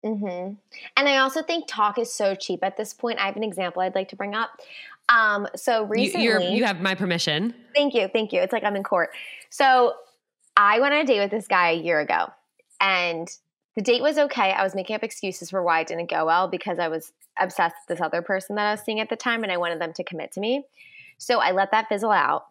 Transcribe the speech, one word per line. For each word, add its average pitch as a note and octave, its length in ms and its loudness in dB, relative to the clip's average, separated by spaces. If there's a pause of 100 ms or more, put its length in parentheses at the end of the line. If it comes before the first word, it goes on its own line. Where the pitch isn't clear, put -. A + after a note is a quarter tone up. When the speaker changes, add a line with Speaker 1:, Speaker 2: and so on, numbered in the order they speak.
Speaker 1:
Mm-hmm. G3+ 520 -4 (420)
And C#4 100 4
I C#4 120 4
also C4+ 220 2
think E4 240 -4
talk G#3 320 0
is A#3 160 -4
so G3 220 0
cheap F#3+ 260 -6
at G3 140 -2
this G#3+ 180 -8
point. - 260 -6
I G3+ 80 2
have G3 100 -4
an G#3+ 60 -2
example F3+ 380 -4
I'd F#3 140 0
like G3 140 -2
to G3+ 80 -16
bring G3+ 180 -6
up. A3 140 -2 (580)
Um, G#3 480 0
so A3+ 280 -2 (120)
Speaker 2:
You, G#3 80 0 (160)
you're, A3+ 200 2
Speaker 1:
recently F3+ 180 -2
Speaker 2:
you A#3 80 0
have F#3+ 160 -2
my F#3+ 120 0
permission. F3 600 -2 (200)
Speaker 1:
Thank D4 200 2
you. G3+ 160 0
Thank G#3+ 240 -2
you. F3+ 80 2
It's F#3 100 0
like A3+ 140 -2
I'm G#3 100 0
in G3 80 -4
court. F3 280 0 (380)
So B3+ 440 6 (640)
I G#3 240 6
went C#4 120 4
on D4 60 4
a D#4 60 2
date A#3+ 140 4
with G3+ 120 2
this G#3 160 -4
guy F3+ 220 4
a E3 80 4
year D#3+ 240 2
ago, - 320 0 (480)
and F3 480 0 (460)
the A3 60 -4
date A#3 200 2
was C#4+ 160 2
okay. C4 340 2
I G3 120 0
was F#3+ 120 -2
making F#3+ 200 -4
up G#3+ 80 -4
excuses F#3+ 460 -8
for F#3+ 140 -2
why E3 160 4
it E3 80 -4
didn't E3+ 220 -6
go D#3+ 160 0
well F3 240 2
because F3+ 300 -6
I E3+ 100 0
was D#3+ 240 -6 (260)
obsessed F3+ 360 0 (120)
with E3+ 100 -4
this E3+ 80 -2
other E3+ 160 -2
person F#3+ 360 -4
that G#3 100 0
I G#3 40 2
was G#3 100 -4
seeing G#3+ 180 -4
at G#3+ 100 -4
the A#3 60 -2
time, A#3 280 -2
and G3 100 -4
I F3+ 40 -2
wanted E3+ 220 -2
them E3 140 -4
to F3+ 100 -8
commit E3 300 -10
to F#3+ 80 -8
me. B3+ 240 -2 (520)
So A#3+ 220 2
I F3+ 120 2
let F#3+ 200 2
that A3 160 2
fizzle G#3+ 240 0
out. D3+ 400 2